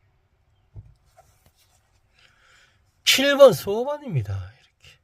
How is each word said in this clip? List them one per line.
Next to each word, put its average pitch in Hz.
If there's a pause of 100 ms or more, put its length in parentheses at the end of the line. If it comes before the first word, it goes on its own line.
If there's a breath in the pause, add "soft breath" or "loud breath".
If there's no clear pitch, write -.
(3000 soft breath)
칠 277
번 269
소반입니다. 214
이렇게 -